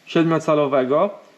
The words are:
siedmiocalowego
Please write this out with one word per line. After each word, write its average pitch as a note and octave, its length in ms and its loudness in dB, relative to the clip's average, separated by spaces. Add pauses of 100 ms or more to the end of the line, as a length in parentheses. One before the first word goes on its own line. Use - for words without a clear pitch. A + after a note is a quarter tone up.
siedmiocalowego D3+ 1040 0 (280)